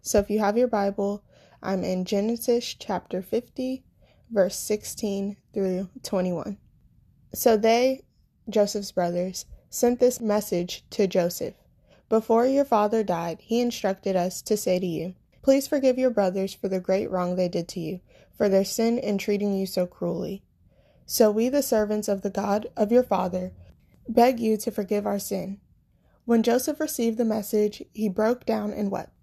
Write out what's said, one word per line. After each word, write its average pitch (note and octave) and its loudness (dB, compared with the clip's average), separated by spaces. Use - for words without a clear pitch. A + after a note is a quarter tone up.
So - 2
if G3+ 0
you G#3 0
have G#3+ 2
your B3 4
Bible, G3+ -2
I'm F#3+ -2
in F#3 -2
Genesis A#3 -2
chapter - -6
fifty, B3+ -6
verse G3 2
sixteen G3+ -6
through F#3 -2
twenty-one. F#3 -4
So A3+ 4
they, A#3+ 2
Joseph's G3+ 0
brothers, F3 -2
sent A#3+ 2
this B3 4
message G#3 -2
to G3+ 2
Joseph. - -2
"Before A3+ 4
your C4+ 4
father G#3+ 2
died, E3+ -4
he A#3 0
instructed G3 -2
us F3+ -2
to G#3+ 0
say F#3 0
to F#3 -2
you, E3+ -6
'Please C4+ 4
forgive C4 2
your B3+ 2
brothers G3 0
for - -8
the F#3 0
great F#3+ -2
wrong F3+ -2
they F3+ 2
did F3 -4
to - -10
you, E3+ -8
for G#3 2
their F#3+ 4
sin A3+ 0
in G3+ -2
treating G3+ 0
you F#3+ -2
so F#3 -2
cruelly. F3 -6
So A3 4
we, A3 0
the C#4 2
servants G#3+ 0
of G3 0
the G3+ -4
God G3+ -2
of G#3 0
your B3 6
father, F#3 -2
beg A#3 4
you A3 2
to G#3 -4
forgive G#3 -4
our G3+ -2
sin.'" G3 -6
When A#3 4
Joseph B3+ 0
received A#3 -2
the A#3+ 2
message, G#3+ 0
he G#3+ -2
broke A3 0
down G#3+ -2
and G3+ -4
wept. - -6